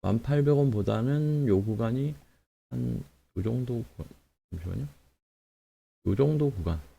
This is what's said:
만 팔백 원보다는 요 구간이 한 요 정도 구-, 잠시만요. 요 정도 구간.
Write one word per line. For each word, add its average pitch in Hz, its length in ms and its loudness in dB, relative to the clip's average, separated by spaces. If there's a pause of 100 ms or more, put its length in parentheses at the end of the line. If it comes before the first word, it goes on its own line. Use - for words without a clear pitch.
만 107 200 0
팔백 143 340 4
원보다는 139 920 2
요 98 140 4
구간이 117 520 -2 (560)
한 - 340 -4 (320)
요 95 60 -4
정도 120 420 -4 (120)
구-, 78 80 -10 (460)
잠시만요. 87 380 -6 (1160)
요 92 100 2
정도 143 340 2
구간. 82 300 -2 (180)